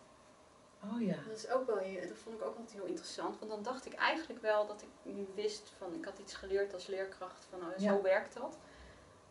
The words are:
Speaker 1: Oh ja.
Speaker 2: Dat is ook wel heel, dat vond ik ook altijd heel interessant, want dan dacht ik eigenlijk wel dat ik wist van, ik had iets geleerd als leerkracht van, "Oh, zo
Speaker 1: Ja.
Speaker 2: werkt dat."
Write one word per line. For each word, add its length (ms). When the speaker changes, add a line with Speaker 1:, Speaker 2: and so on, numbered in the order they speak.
Speaker 1:
Oh 80
ja. 140
Speaker 2:
Dat 100
is 120
ook 180
wel 100
heel, 300
dat 100
vond 180
ik 60
ook 160
altijd 140
heel 140
interessant, 540
want 120
dan 120
dacht 220
ik 80
eigenlijk 480
wel 260
dat 140
ik 440
wist 420
van, 160
ik 120
had 140
iets 140
geleerd 400
als 140
leerkracht 640
van, 100
"Oh, 80
zo 60
Speaker 1:
Ja. 180
Speaker 2:
werkt 320
dat." 240